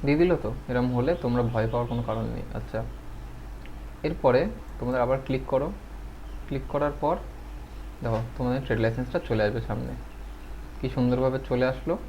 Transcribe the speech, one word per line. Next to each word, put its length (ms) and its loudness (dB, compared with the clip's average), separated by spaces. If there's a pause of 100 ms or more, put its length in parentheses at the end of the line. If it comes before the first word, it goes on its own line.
দিয়ে 120 6
দিল 180 8
তো। 180 -2 (160)
এরম 260 2
হলে 260 4
তোমরা 220 2
ভয় 240 2
পাওয়ার 220 0
কোনো 140 0
কারণ 180 0
নেই। 200 -2 (120)
আচ্ছা, 300 -4 (1200)
এরপরে 420 4 (340)
তোমাদের 220 0
আবার 240 4
ক্লিক 220 0
করো। 240 2 (760)
ক্লিক 220 -4
করার 220 0 (100)
পর 160 2 (840)
দেখো, 180 2 (160)
তোমাদের 280 2
ট্রেড 140 2
লাইসেন্সটা 480 2
চলে 160 4
আসবে 180 2
সামনে, 320 -2 (880)
কি 80 0
সুন্দরভাবে 500 4 (100)
চলে 160 4
আসলো। 320 0 (120)